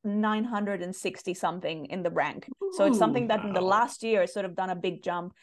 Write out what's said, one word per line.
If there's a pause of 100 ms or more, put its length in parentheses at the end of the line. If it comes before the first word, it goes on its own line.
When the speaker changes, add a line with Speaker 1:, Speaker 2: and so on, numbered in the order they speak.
Speaker 1:
nine
hundred
and
sixty
something
in
the
rank. (260)
So
it's
Speaker 2:
Ooh.
Speaker 1:
something
that
in
the
Speaker 3:
Wow.
Speaker 1:
last
year
has
sort
of
done
a
big
jump,